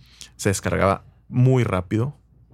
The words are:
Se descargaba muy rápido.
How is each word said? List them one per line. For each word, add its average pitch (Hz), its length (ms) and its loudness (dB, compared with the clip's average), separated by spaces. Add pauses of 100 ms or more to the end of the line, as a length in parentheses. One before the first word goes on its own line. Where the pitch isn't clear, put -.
(360)
Se - 140 -2
descargaba 92 540 0 (240)
muy 127 360 2
rápido. 107 520 -4 (380)